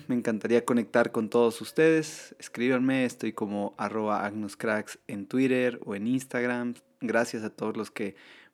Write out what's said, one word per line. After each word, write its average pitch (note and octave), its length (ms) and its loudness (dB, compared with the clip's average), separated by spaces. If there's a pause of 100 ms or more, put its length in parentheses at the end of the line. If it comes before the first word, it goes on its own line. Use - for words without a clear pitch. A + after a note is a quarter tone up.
me B2+ 80 0
encantaría A#2 500 2
conectar A#2+ 460 2
con A2+ 180 -2
todos A#2 320 4
ustedes. D#3+ 760 0
Escríbanme, B2+ 680 0
estoy A2+ 280 -4
como G2+ 440 -4
arroba G#2 480 -2
agnuscracks G#2+ 840 -4
en G2+ 180 -8
Twitter B2+ 580 2
o G2+ 120 -6
en G#2 100 -4
Instagram. B2 680 -2 (260)
Gracias A#2 420 0
a G#2+ 80 -6
todos A2 260 -4
los G#2+ 140 -6
que G2 240 -6 (400)